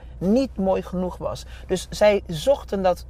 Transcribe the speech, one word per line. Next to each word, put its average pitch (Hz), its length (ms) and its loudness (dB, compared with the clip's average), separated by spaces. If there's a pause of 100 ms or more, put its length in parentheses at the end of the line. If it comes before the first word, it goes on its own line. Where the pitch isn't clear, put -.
(180)
niet 226 400 2
mooi 190 240 2
genoeg 180 340 -4
was. - 280 -8 (220)
Dus 185 240 -2
zij 208 360 4
zochten 196 560 0
dat 180 280 2